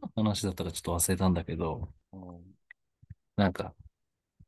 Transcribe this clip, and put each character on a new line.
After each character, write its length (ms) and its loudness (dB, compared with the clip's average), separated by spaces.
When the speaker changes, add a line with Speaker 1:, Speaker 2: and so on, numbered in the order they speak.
Speaker 1:
の 140 -10
話 300 2
だ 60 0
っ 40 -6
た 80 -4
か 80 -4
ち 80 -8
ょ 0 -
っ 20 -18
と 120 -2
忘 180 2
れ 60 2
た 120 6
ん 40 6
だ 120 0
け 100 -4
ど、 380 -4
Speaker 2:
う 60 -16
ん。 380 -16
Speaker 1:
な 100 6
ん 60 2
か、 200 -6